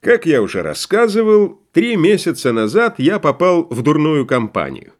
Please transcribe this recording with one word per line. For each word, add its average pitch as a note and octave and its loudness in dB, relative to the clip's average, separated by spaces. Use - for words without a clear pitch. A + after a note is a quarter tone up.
Как A#3 0
я C#3+ 2
уже G2 -4
рассказывал, G#3 0
три A3 0
месяца E3+ 0
назад D3 0
я F3 0
попал E3+ 0
в A#2+ -6
дурную D3+ 0
компанию. G#2 -4